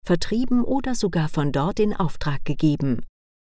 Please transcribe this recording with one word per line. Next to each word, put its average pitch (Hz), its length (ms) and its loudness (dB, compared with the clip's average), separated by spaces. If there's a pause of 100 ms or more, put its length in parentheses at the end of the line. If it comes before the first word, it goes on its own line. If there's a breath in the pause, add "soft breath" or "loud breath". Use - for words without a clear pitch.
vertrieben 240 600 2
oder 262 280 0
sogar 175 360 0
von 143 240 0
dort 147 260 0
in 208 160 0
Auftrag - 480 -2
gegeben. 147 600 0 (460)